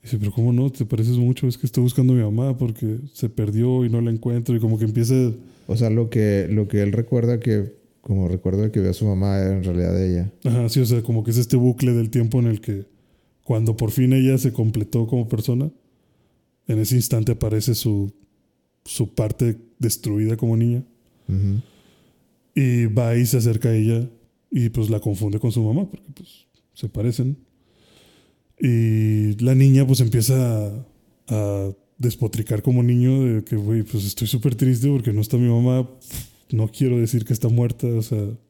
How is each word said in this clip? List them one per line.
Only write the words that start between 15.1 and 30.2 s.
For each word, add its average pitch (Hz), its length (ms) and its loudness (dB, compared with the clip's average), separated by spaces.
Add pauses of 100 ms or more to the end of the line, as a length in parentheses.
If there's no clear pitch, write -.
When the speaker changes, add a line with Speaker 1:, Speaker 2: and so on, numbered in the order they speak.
Speaker 1:
persona, 123 440 -2 (960)
en 110 120 -2
ese 110 160 0
instante 117 360 0
aparece 110 420 -2
su, 101 400 -2 (720)
su - 300 -6
parte 113 420 -2 (220)
destruida 110 580 -2
como 113 180 0
niña. 120 280 0 (440)
Speaker 2:
Ujú. 98 340 0 (920)
Speaker 1:
Y 123 320 2
va 117 300 0
y 120 100 4
se 127 120 0
acerca 113 320 0
a 113 60 2
ella 113 320 0 (440)
y, 120 180 0
pues, 110 220 -2
la 107 80 0
confunde 104 400 -2
con 120 120 0
su 113 120 0
mamá 151 260 0
porque, - 260 -18
pues, - 300 -20 (280)
se - 160 -10
parecen. 123 480 -2 (1200)
Y 110 760 2 (100)
la 131 120 4
niña, 135 300 6
pues, 131 140 2
empieza 117 680 0